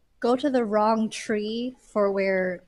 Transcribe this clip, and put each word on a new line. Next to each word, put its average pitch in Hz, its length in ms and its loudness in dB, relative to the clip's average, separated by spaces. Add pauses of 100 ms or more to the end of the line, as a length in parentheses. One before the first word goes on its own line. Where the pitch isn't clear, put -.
(220)
go 240 140 2
to 277 140 0
the 254 160 2
wrong 214 440 2
tree 226 720 -4
for 202 300 0
where 190 560 0